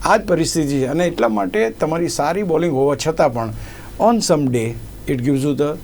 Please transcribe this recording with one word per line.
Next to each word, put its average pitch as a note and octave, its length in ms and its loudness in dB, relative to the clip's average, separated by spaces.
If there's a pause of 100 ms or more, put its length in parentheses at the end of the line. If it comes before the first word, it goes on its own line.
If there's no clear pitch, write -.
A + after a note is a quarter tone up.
આ F#3+ 120 6
જ G#3+ 40 2
પરિસ્થિતિ E3 460 0
છે C#3 180 0
અને D#3+ 200 0
એટલા F3 220 0
માટે G#3+ 420 0
તમારી E3+ 380 -2
સારી E3+ 360 -2
બોલિંગ E3 300 0
હોવા C#3 220 2 (120)
છતાં D#3+ 260 2
પણ A2+ 200 -4 (480)
on A3+ 160 6
some D3 300 2
day A#2 260 0 (360)
it C#3+ 60 2
gives C3 240 0
you C#3+ 120 0
the D3 180 0 (140)